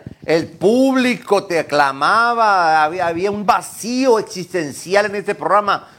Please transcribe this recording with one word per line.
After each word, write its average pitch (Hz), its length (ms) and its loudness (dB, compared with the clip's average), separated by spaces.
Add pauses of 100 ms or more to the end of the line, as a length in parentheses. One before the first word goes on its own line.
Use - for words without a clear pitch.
(260)
el 156 220 0
público 240 960 0
te 170 160 -2
aclamaba, 160 1200 2
había, 170 240 -2
había 170 240 -2
un 202 160 -6
vacío 233 720 0
existencial 180 880 -4
en 202 80 -6
este 202 200 -6
programa, 202 540 0 (100)